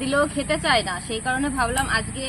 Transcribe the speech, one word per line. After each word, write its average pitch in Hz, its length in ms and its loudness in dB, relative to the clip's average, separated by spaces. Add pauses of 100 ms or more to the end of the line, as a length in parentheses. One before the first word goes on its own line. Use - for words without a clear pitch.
দিলেও 277 220 4 (100)
খেতে 285 300 0
চায় 247 240 4
না, 180 60 -2 (120)
সেই 220 200 -4
কারণে 262 300 0
ভাবলাম 254 300 0 (120)
আজকে 247 300 -6